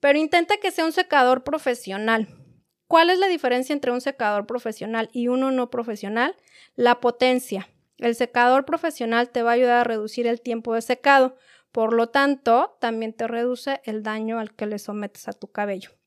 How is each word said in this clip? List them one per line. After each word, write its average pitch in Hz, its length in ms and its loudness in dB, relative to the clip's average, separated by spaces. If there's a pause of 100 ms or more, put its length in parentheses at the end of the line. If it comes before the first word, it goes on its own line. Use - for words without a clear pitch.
Pero 285 180 4
intenta 339 400 2
que 392 120 -2
sea 339 140 -2
un 320 80 -2
secador 262 520 2
profesional. 226 840 -2 (580)
¿Cuál 339 240 6
es 370 80 2
la 392 100 2
diferencia 262 440 0
entre 285 180 -2
un 247 100 -2
secador 214 460 -2
profesional 226 640 -6
y 240 160 -2
uno 262 220 0
no 254 200 -2
profesional? 233 680 -4 (380)
La 240 260 2
potencia. 247 680 -2 (300)
El 233 160 -2
secador 247 500 2
profesional 240 680 -2
te 240 120 -2
va 233 80 2
a 233 40 4
ayudar 240 260 4
a 240 40 4
reducir 226 420 -4
el 233 140 -2
tiempo 233 340 -6
de 226 80 -2
secado. 262 540 4 (360)
Por 220 220 0
lo 233 160 2
tanto, 277 680 2
también 226 340 -4
te 226 120 -8
reduce 247 580 -4
el 214 180 -8
daño 220 360 -6
al 214 160 -10
que 208 120 -8
le 208 120 -6
sometes 208 480 -10
a 214 60 -10
tu - 180 -16
cabello. 208 400 -6 (160)